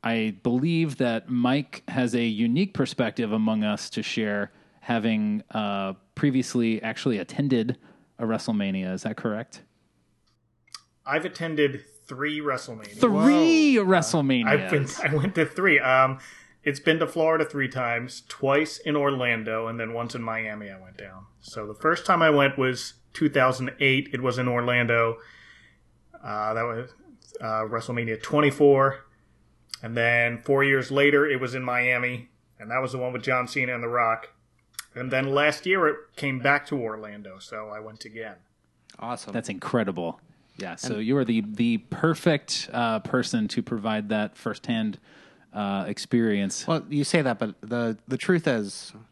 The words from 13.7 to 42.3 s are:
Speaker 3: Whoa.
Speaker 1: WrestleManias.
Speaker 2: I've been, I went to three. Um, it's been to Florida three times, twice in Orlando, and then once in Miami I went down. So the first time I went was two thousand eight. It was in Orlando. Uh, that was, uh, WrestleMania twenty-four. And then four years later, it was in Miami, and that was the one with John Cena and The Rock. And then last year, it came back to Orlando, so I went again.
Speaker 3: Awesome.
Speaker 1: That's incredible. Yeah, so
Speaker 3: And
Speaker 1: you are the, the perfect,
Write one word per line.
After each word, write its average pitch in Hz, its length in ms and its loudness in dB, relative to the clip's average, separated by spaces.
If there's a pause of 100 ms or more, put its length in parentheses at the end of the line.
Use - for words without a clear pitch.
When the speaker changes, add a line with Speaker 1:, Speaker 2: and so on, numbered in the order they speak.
Speaker 3:
Whoa. 208 80 4
Speaker 1:
WrestleManias. 151 640 4
Speaker 2:
I've 139 240 2
been, 143 160 0 (160)
I 147 120 0
went 165 220 0
to 160 100 4
three. 180 320 2
Um, 131 400 4 (440)
it's 139 180 -2
been 160 200 4
to 160 60 2
Florida 160 380 2
three 139 240 -4
times, 120 600 -4
twice 143 500 0
in 151 180 -4
Orlando, 117 720 0
and 117 140 -6
then 113 140 -6
once 117 200 -6
in 120 80 -8
Miami 107 480 -8
I 95 100 -18
went 92 160 -20
down. 95 300 -18 (140)
So - 260 -12
the 107 80 -12
first 165 320 0
time 175 160 4
I 160 80 6
went 139 280 4
was 127 360 -2 (180)
two 156 160 0
thousand 127 520 2
eight. 135 320 2
It 123 100 -4
was 127 160 0
in 127 80 0
Orlando. 120 720 2 (1040)
Uh, 107 320 -4
that 113 80 -2
was, 120 280 -6 (500)
uh, 110 240 -2
WrestleMania 113 580 -4
twenty-four. 139 840 4 (800)
And 117 140 -6
then 117 460 2
four 139 200 4
years 135 300 2
later, 143 340 6
it 135 140 0
was 127 160 -6
in 127 80 -6
Miami, 123 640 -2 (320)
and 110 100 -14
that 123 100 -2
was 127 120 -4
the 131 60 -6
one 127 140 -4
with 113 100 -6
John 127 260 0
Cena 127 260 -2
and 120 80 -6
The 117 60 -4
Rock. 117 400 0 (680)
And 127 160 -6
then 135 240 0
last 147 320 2
year, 180 220 4
it 151 80 0 (180)
came 135 240 -4
back 139 280 2
to 151 120 -4
Orlando, 104 600 -10
so 107 300 -12
I 107 100 -12
went 110 240 -16
again. 110 320 -14 (640)
Speaker 3:
Awesome. - 320 -10
Speaker 1:
That's 110 160 -6
incredible. 92 720 -2 (380)
Yeah, 95 180 -10
so 120 200 -6
Speaker 3:
And 107 100 -4
Speaker 1:
you 131 100 2
are 135 80 2
the, 113 200 2
the 113 340 0
perfect, - 920 -2